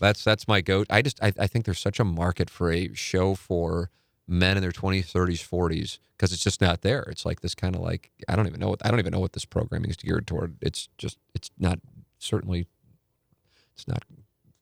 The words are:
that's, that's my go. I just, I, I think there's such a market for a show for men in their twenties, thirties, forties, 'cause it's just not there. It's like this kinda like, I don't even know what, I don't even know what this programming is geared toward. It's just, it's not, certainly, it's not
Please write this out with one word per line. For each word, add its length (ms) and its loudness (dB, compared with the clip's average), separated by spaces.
that's, 240 4
that's 240 2
my 120 6
go. 300 2
I 120 6
just, 200 -4
I, 160 4
I 80 2
think 200 -2
there's 120 0
such 220 -2
a 40 2
market 460 0
for 220 0
a 220 -2
show 420 0
for 520 -2
men 300 4
in 40 2
their 120 0
twenties, 400 0
thirties, 280 2
forties, 600 -2
'cause 140 2
it's 100 -6
just 180 0
not 220 4
there. 200 0
It's 220 -10
like 180 -4
this 120 -4
kinda 260 -2
like, 300 -6
I 60 -2
don't 140 2
even 100 -10
know 120 0
what, 140 -2
I 60 2
don't 80 2
even 140 0
know 80 0
what 140 -2
this 100 -8
programming 460 -4
is 60 -6
geared 300 -2
toward. 340 -4
It's 280 -4
just, 200 -10
it's 180 -10
not, 180 0
certainly, 480 -4
it's 100 -20
not 160 -6